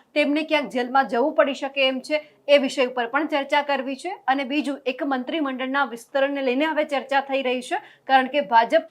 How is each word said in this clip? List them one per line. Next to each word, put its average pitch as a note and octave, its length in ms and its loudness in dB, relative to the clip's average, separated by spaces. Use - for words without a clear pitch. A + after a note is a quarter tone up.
તેમને D4 280 2
ક્યાંક D4+ 220 0
જેલમાં B3+ 420 0
જવું B3 260 0
પડી C#4+ 200 4
શકે C4+ 340 -2
એમ C4 120 -2
છે, G3+ 300 -4
એ C#4+ 100 8
વિષય B3+ 280 2
ઉપર B3 220 -4
પણ C#4 180 0
ચર્ચા C#4+ 360 0
કરવી C4+ 340 -2
છે. D#4+ 140 -8
અને C4+ 160 2
બીજું, C4+ 420 -4
એક C4 180 -4
મંત્રીમંડળના C4+ 840 -2
વિસ્તરણને C4+ 560 -2
લઈને C4 240 0
હવે D#4 180 0
ચર્ચા C4+ 380 0
થઈ C4+ 200 -2
રહી B3+ 200 -2
છે, - 140 -6
કારણ C4 200 4
કે C#4+ 140 0
ભાજપ B3 500 4